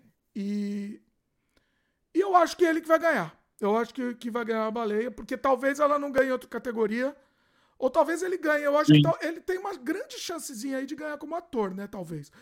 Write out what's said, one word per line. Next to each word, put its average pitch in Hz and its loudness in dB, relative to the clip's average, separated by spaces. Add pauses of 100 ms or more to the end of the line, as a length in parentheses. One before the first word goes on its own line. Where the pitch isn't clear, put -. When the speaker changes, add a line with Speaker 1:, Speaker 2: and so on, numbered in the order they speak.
(360)
Speaker 1:
E, 202 -6 (1120)
e 320 0
eu 392 2
acho 330 6
que 349 4
é 330 4
ele 320 0
que 320 -14
vai 320 4
ganhar. 254 0 (220)
Eu 214 2
acho 233 -4
que, 247 -6
que 240 -8
vai 240 -2
ganhar 220 -2
a 220 -4
Baleia, 226 -2
porque - -8
talvez 269 2
ela 294 4
não 285 -6
ganhe 262 4
em - 0
outra 254 -6
categoria, 233 -2 (640)
ou 254 0
talvez 320 2
ele 359 -4
ganhe. 302 0
Eu 285 2
acho 302 2
Speaker 2:
Sim. 302 12
Speaker 1:
que 294 10
tal-, 330 2
ele 330 -4
tem 370 -4
uma 392 -8
grande 370 -8
chancezinha 269 -8
aí 269 -6
de 285 -10
ganhar 302 -10
como 302 -10
ator, 226 -4
né? 196 -10
Talvez. 165 -12 (100)